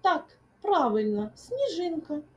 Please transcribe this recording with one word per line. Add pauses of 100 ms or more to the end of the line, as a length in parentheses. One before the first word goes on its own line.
Так, (220)
правильно,
сніжинка. (160)